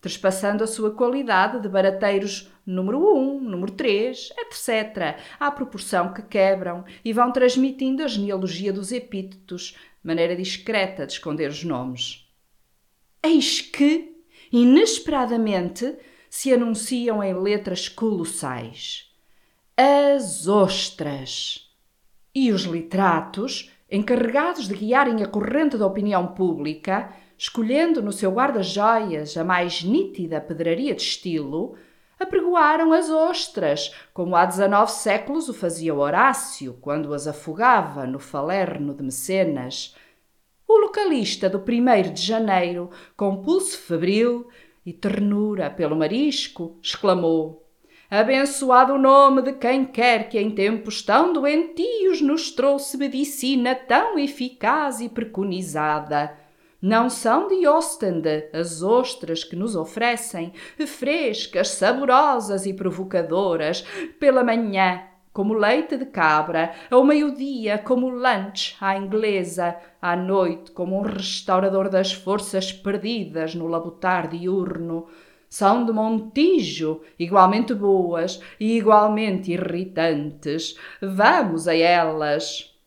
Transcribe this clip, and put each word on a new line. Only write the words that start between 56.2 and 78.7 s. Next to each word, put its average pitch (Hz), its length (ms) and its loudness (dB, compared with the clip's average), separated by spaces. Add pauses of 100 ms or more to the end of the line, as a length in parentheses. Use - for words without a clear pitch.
Não 226 220 4
são 254 400 0
de 370 180 2
Ostende 175 880 0
as 165 300 -6
ostras 190 600 0
que - 140 -12
nos 208 180 -4
oferecem, 196 800 -4 (340)
frescas, 262 840 -2
saborosas 247 960 2
e 190 80 -4
provocadoras, 175 1040 -2 (400)
pela 262 240 4
manhã, 196 580 0 (300)
como 214 220 -2
leite 247 420 2
de 254 80 -4
cabra, 160 680 0 (160)
ao 254 120 6
meio-dia, 269 760 0
como 247 320 0
lunch 240 680 -2
à 196 200 -2
inglesa, 190 760 -2 (240)
à 175 160 -2
noite, 185 580 0
como 185 260 -4
um - 20 -2
restaurador 190 880 -2
das 190 240 0
forças 196 580 -4
perdidas 180 840 -4
no 170 120 -6
labutar 170 640 -2
diurno. 170 800 -4 (420)
São 226 380 2
de 226 60 0
Montijo, 214 1080 0 (180)
igualmente 196 540 4
boas 185 720 0 (180)
e 226 160 0